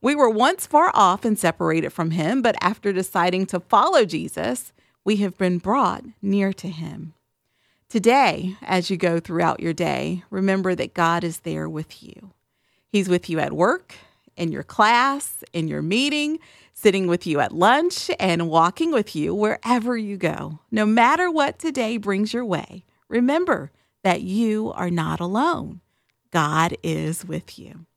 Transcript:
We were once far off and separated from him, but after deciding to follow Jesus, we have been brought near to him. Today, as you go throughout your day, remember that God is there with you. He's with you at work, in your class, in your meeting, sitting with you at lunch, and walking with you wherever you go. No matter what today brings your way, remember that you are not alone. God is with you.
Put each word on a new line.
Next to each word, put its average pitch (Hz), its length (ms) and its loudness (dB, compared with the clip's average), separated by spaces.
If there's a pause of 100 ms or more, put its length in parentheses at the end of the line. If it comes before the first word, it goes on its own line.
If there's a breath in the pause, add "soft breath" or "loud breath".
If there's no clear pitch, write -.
We 262 120 2
were 285 160 4
once 247 380 2
far 311 260 4
off 196 320 4
and 214 140 2
separated 165 500 0
from 165 220 -4
him, 175 320 0
but 233 180 2
after 202 320 -2
deciding 185 540 0
to 185 120 -4
follow 262 460 4
Jesus, 170 680 -6 (320)
we 214 120 0
have 196 200 -2
been 180 220 0
brought 208 480 0 (160)
near 196 320 0
to - 140 -10
him. 160 480 -10 (760)
Today, 214 720 2
as 185 300 -2
you 185 60 -2
go 170 220 0
throughout 165 420 -2
your 170 120 -2
day, 156 560 -4
remember 190 460 0
that - 180 -6
God 170 300 0
is 165 160 -6
there 156 280 -6
with 156 360 -10
you. - 300 -20 (540)
He's 190 220 0
with 175 220 0
you 160 80 -2
at 147 140 -2
work, 202 420 0 (420 soft breath)
in 165 140 -4
your - 100 -6
class, 240 840 2 (100)
in 160 140 -2
your 147 140 -4
meeting, 285 560 -2 (340 soft breath)
sitting 190 360 2
with 175 180 0
you 151 140 -2
at 127 120 0
lunch, 262 680 2
and 170 280 0
walking 170 440 2
with 233 240 -2
you 156 180 -2
wherever 226 640 0
you 208 200 -6
go. 156 420 -6 (100)
No 214 160 0
matter 254 460 4
what 294 260 0
today 240 400 -4
brings 202 340 -2
your 240 140 -4
way, 185 380 -6 (260)
remember 277 600 0 (320)
that 180 180 2
you 214 520 -2
are 175 180 -4
not 160 280 -2
alone. 208 640 -2 (480)
God 160 540 0
is 156 420 -4
with - 320 -10
you. - 400 -20